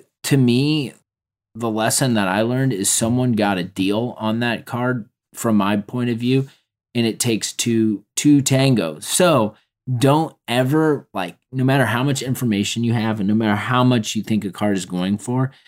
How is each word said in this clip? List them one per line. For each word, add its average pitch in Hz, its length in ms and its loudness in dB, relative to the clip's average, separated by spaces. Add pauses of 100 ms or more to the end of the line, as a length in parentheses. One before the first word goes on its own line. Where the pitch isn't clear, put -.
(240)
to 143 140 2
me, 131 560 2 (640)
the 117 140 -4
lesson 117 440 0
that 101 140 2
I 95 140 2
learned 127 320 0
is 98 160 -2
someone 123 440 0
got 101 240 0
a 87 60 -4
deal 101 540 -2
on 110 220 -4
that 120 260 -4
card 123 440 -4 (240)
from 113 220 0
my 101 220 2
point 120 320 -4
of 117 80 -2
view, 131 300 0 (480)
and 120 100 0
it 110 140 -2
takes 113 340 -2
two, 110 500 0 (120)
two 147 260 6
tango. 127 580 2
So 127 560 2 (420)
don't 139 380 2 (120)
ever, 135 640 2
like, 90 240 -8 (140)
no 131 120 -2
matter 135 220 4
how 117 180 -2
much 139 180 -2
information 117 640 -2
you 117 100 0
have 110 260 -2
and 95 80 -2
no 107 80 2
matter 110 200 2
how 120 280 0
much 123 320 0
you 107 80 -4
think 107 200 -2
a 98 80 -8
card 104 240 -2
is 90 100 -4
going 92 320 -2
for, 131 340 -2 (160)